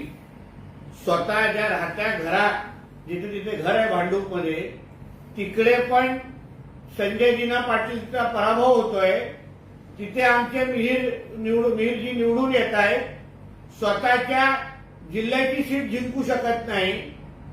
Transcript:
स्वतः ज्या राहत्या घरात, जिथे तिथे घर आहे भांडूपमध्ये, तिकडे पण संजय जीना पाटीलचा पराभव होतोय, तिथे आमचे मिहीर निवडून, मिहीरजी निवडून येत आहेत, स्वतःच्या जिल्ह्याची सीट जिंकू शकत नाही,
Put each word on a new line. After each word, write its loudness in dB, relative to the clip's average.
स्वतः 2
ज्या 0
राहत्या -2
घरात, 2
जिथे -6
तिथे -6
घर 0
आहे 2
भांडूपमध्ये, -2
तिकडे 4
पण 2
संजय 4
जीना 0
पाटीलचा -2
पराभव 4
होतोय, 2
तिथे -2
आमचे 4
मिहीर 0
निवडून, 2
मिहीरजी 0
निवडून 2
येत 2
आहेत, 4
स्वतःच्या 2
जिल्ह्याची 0
सीट -2
जिंकू -4
शकत 0
नाही, -2